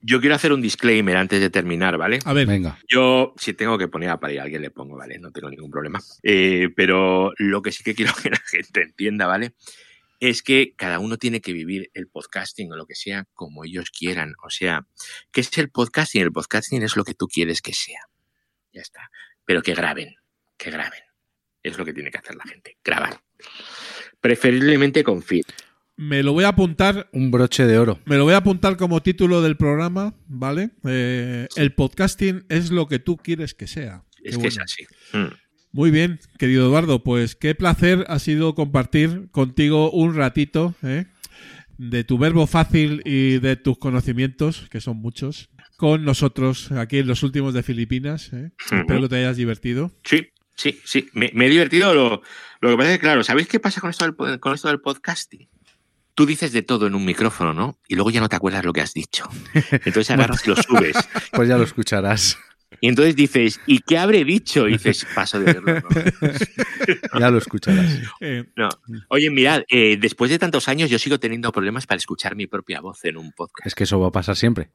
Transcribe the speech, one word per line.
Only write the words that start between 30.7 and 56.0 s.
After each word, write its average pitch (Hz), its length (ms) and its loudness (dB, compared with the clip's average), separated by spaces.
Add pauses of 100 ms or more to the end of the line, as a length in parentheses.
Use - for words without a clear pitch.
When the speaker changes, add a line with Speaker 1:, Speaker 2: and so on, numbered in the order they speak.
Speaker 2:
Eh, 123 640 -4
Speaker 1:
Sí. - 100 -6
Speaker 2:
el 143 140 2
podcasting 185 720 -2
es 165 220 -2
lo 170 160 0
que 151 120 -2
tú 170 180 -4
quieres 160 380 -8
que 101 120 -14
sea. 101 380 -14 (180)
Speaker 1:
Es 120 140 -2
Speaker 2:
Qué 120 60 -2
Speaker 1:
que 113 60 0
es - 80 -4
Speaker 2:
bueno. - 80 -8
Speaker 1:
así. - 220 -12 (260)
Mm. - 340 -6 (260)
Speaker 2:
Muy 156 180 4
bien, 160 300 2 (180)
querido 127 280 4
Eduardo, 143 360 2
pues 120 340 0
qué 151 180 -2
placer 180 540 2
ha 156 100 -2
sido 156 360 0
compartir 156 760 0
contigo 151 600 2
un 165 240 2
ratito, 151 680 0
¿eh? 143 220 -4 (720)
de 120 260 -4
tu 123 140 0
verbo 156 300 4
fácil 156 580 4
y 135 360 2
de 131 160 0
tus 131 220 -2
conocimientos, 131 920 -2
que 113 100 -10
son 117 160 -8
muchos, 120 540 -10 (260)
con 156 300 2
nosotros 131 680 0
aquí 127 260 -2
en 135 80 0
Los 123 160 -2
Últimos 135 300 -2
de 123 100 -2
Filipinas, 127 720 -6
¿eh? 135 200 -12 (140)
Speaker 1:
Ujú. - 100 -4
Speaker 2:
Espero 135 260 0
que 135 80 -2
te 127 60 -2
hayas 127 200 -2
divertido. 123 560 -4 (100)
Speaker 1:
Sí, 160 260 0 (260)
sí, - 300 -6
sí. 135 280 -4
Me, 120 220 -2
me 123 120 4
he 135 40 4
divertido. 170 440 4
Lo, 120 280 2 (400)
lo 120 80 4
que 120 80 4
pasa 151 140 4
es 185 60 2
que, - 40 -4
claro, 151 200 4
¿sabéis 143 260 2
qué 226 120 2
pasa 196 220 -2
con 175 80 -4
esto 170 160 0
del 160 80 -2
po-, 143 260 -6
con 139 140 -2
esto 143 140 -6
del 143 120 0
podcasting? - 680 -8 (680)